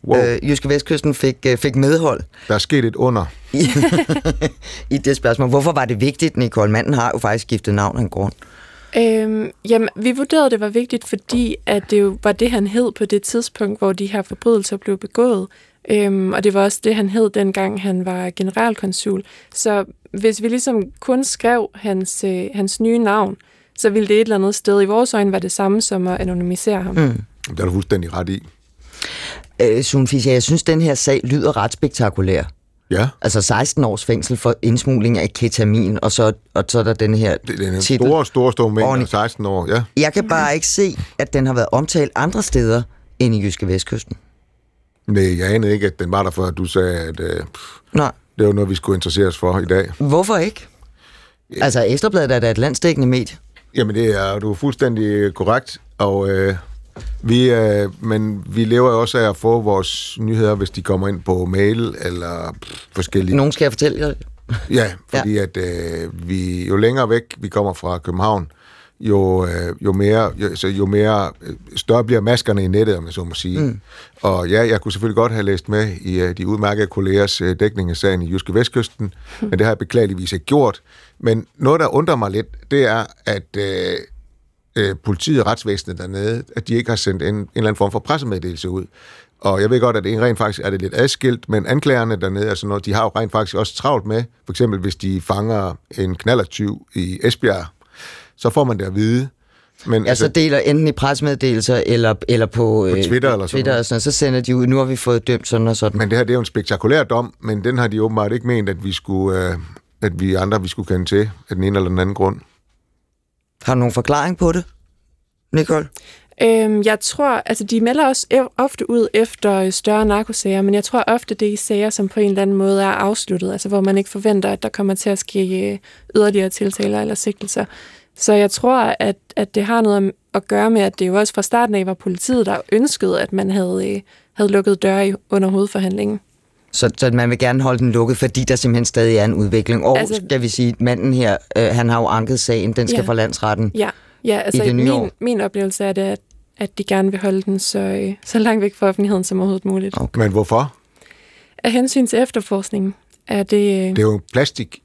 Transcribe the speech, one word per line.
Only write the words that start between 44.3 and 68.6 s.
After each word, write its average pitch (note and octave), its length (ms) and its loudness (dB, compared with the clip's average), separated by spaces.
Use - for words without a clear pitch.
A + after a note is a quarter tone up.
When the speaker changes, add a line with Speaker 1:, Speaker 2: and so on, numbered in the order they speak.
Speaker 1:
Nej, F#2+ 320 2
jeg F#2+ 160 0
anede A2 180 2
ikke, G#2 140 0
at - 120 -4
den F2 140 -4
var G2 100 2
der, F#2 80 0
før F#2 200 -2
du F2 140 -4
sagde, F2+ 340 0
at, E2 220 -8
øh, E2 200 -4
pff, - 80 -18
Speaker 2:
Nej. D3 200 0
Speaker 1:
det A2 80 4
var G#2 60 4
noget, G2+ 180 0
vi G2 40 0
skulle F#2+ 220 -2
interessere F2+ 300 0
os F2 120 -4
for F2+ 200 0
i F#2 60 -2
dag. F#2 340 0
Speaker 2:
Hvorfor F3 380 2
ikke? F3+ 300 -4
Altså, B2 280 2
Ekstrabladet D3 440 2
er B2 80 2
da A#2 100 2
et G#2+ 80 0
landsdækkende C#3+ 500 2
medie. B2+ 280 0
Speaker 1:
Jamen, G#2+ 200 0
det A2+ 120 2
er, G2 180 0
du G#2+ 120 -4
er G2+ 40 -2
fuldstændig G#2+ 800 0
korrekt, A2 460 -2
og, G2 320 0
øh, F#2+ 240 2
vi, B2 280 4
øh, G#2 540 0
men G#2+ 440 -2
vi A2 160 0
lever B2 260 4
jo A2+ 100 2
også A#2+ 180 0
af A2+ 100 2
at G2 80 -2
få A#2 240 2
vores G2 600 -2
nyheder, A2 340 2
hvis G2 160 -2
de - 120 -8
kommer F#2+ 260 0
ind F#2 140 -6
på F2+ 220 0
mail G2+ 560 0
eller, F2 520 -8
pff, - 300 -18
forskellige F#2+ 440 0
Speaker 2:
Nogen C#3 160 2
skal - 120 2
jeg C#3 80 2
fortælle C#3+ 340 0
jer. D3 80 -4
Speaker 1:
Ja, - 40 -2
Speaker 2:
Ja. C3+ 60 0
Speaker 1:
fordi G#2 200 0
at, F#2+ 180 -4
øh, E2+ 720 -8
vi, F2+ 400 -4
jo F#2+ 80 2
længere A#2 340 2
væk A#2 120 2
vi G#2+ 100 -8
kommer G2+ 240 0
fra F2 260 -4
København, F#2 540 -2